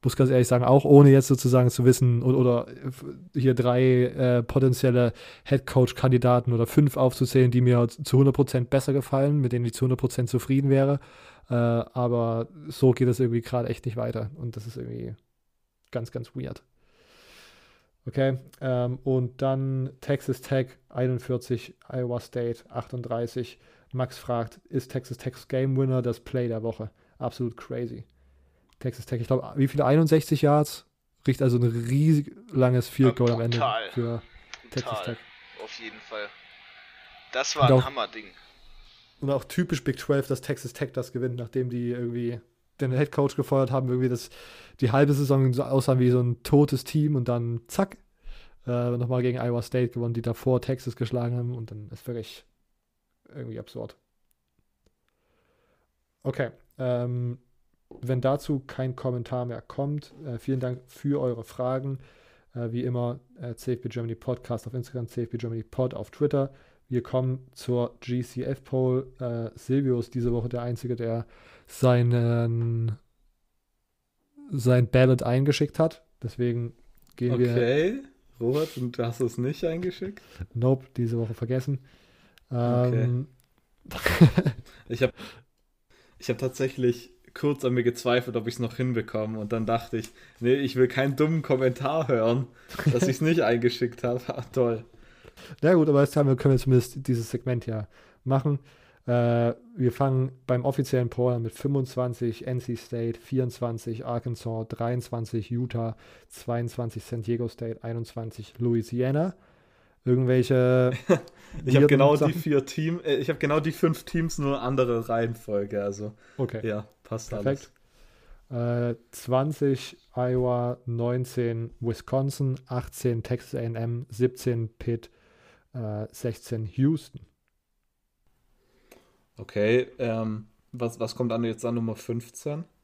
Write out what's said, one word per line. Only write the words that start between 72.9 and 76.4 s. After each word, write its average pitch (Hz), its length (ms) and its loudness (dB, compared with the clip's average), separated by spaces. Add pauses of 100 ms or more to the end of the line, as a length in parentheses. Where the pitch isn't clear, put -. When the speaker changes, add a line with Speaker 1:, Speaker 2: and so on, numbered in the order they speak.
Speaker 1:
sein 123 380 2
Ballot 127 340 4
eingeschickt 139 560 0
hat. 160 260 0 (180)
Deswegen 120 520 -4 (420)